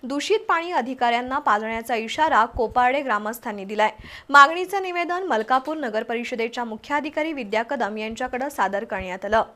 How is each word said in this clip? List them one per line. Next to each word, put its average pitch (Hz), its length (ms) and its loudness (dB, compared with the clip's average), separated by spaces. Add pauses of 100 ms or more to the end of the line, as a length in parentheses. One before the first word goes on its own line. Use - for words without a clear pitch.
दूषित 294 360 0 (100)
पाणी 339 220 0
अधिकाऱ्यांना 254 680 0
पाजण्याचा 226 560 0
इशारा 226 500 2
कोपारडे 247 560 0
ग्रामस्थांनी 214 640 -4
दिलाय. 214 260 2 (380)
मागणीचं 339 540 8
निवेदन 349 400 -2
मलकापूर 262 540 0
नगरपरिषदेच्या 233 840 -4
मुख्याधिकारी 294 720 -4
विद्या 220 300 -2
कदम 233 340 -4
यांच्याकडे 254 520 -6
सादर 196 340 -2
करण्यात 190 420 -8
आलं. 214 180 4 (120)